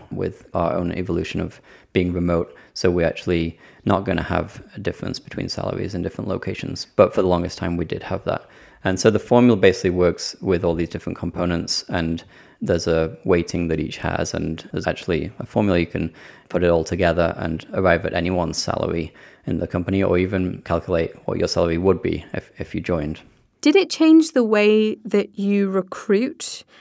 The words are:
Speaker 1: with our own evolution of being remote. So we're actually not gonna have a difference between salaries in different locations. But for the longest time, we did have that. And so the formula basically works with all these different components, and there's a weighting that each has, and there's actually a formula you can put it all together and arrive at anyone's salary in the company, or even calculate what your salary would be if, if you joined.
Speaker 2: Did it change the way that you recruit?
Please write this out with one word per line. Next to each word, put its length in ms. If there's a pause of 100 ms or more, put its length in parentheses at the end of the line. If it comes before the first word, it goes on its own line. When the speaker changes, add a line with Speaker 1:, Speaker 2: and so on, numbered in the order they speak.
(120)
Speaker 1:
with 400
our 220
own 180
evolution 480
of 200 (320)
being 200
remote. 420 (200)
So 160
we're 180
actually 500 (280)
not 180
gonna 180
have 400 (140)
a 20
difference 400
between 300
salaries 460
in 80
different 260
locations. 580 (100)
But 180
for 80
the 60
longest 300
time, 180
we 100
did 160
have 220
that. 220 (380)
And 160
so 100
the 80
formula 380
basically 340
works 500
with 240
all 100
these 160
different 280
components, 720
and 340 (400)
there's 240
a 380
weighting 440
that 120
each 160
has, 380
and 380
there's 140
actually 520
a 80
formula 320
you 80
can 260 (380)
put 120
it 60
all 160
together 540
and 340
arrive 320
at 80
anyone's 460
salary 560 (320)
in 120
the 80
company, 360
or 160
even 440
calculate 480 (160)
what 120
your 100
salary 300
would 240
be 200 (120)
if, 240
if 160
you 80
joined. 380 (420)
Speaker 2:
Did 140
it 140
change 420
the 120
way 520
that 420
you 320
recruit? 920 (160)